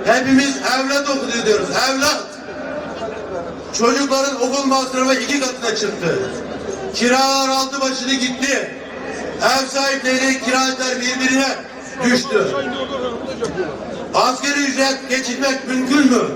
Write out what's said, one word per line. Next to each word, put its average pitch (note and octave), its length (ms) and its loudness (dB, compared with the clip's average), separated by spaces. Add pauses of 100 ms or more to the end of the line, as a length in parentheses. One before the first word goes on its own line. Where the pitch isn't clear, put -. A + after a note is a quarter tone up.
Hepimiz C4 520 4
evlat C4+ 520 0
okudu A#3 380 0
diyoruz, G3+ 220 4 (220)
evlat. C#4 480 0 (1400)
Çocukların C4+ 640 2
okul C4+ 240 0
masrafı C4 480 2
iki C#4 260 0
katına A3 360 -2
çıktı. E3 420 -2 (760)
Kiralar C4+ 540 4
aldı C4+ 320 0
başını C4 340 0
gitti. B3+ 560 0 (720)
Ev C4 260 4
sahipleri, C4 760 2
kiracılar B3+ 560 0
birbirine C4 480 2 (560)
düştü. A3+ 420 2 (1700)
Asgari C4 460 2
ücret C4+ 480 0
geçinmek B3+ 600 -2
mümkün C4 300 2
mü? B3 240 6 (140)